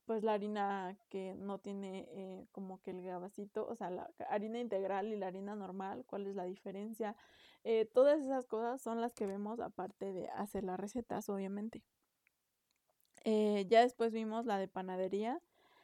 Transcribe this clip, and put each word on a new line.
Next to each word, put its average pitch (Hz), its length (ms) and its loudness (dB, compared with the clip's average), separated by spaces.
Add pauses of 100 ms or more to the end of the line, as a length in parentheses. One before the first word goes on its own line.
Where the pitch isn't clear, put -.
Pues 220 180 0
la 220 100 4
harina 202 640 -2 (120)
que 190 260 -6
no 196 240 -6
tiene, 196 520 -8
eh, 190 400 -10
como 190 300 -10
que 190 100 -8
el 185 100 -8
gabacito, 185 640 -6
o - 80 -6
sea, 180 160 -4
la - 260 -6
ca-, - 80 -8
harina 220 340 -2
integral 196 540 0
y - 20 -2
la 190 120 -2
harina 196 280 -6
normal, 196 520 -6
¿cuál 196 200 -4
es 196 80 -4
la 196 100 -2
diferencia? 202 680 -6 (480)
Eh, 220 220 4
todas 285 340 8
esas 262 280 0
cosas 233 340 0
son 233 180 -2
las 240 140 0
que 214 140 -2
vemos 208 320 -4
aparte 196 520 -4
de 185 180 -2
hacer 202 340 -4
las 185 160 -2
recetas, 214 500 -4
obviamente. 202 540 -4 (1400)
Eh, 208 460 4
ya 226 120 12
después 233 300 4
vimos 220 340 -2
la 208 120 0
de 190 100 -2
panadería. 190 720 -2 (420)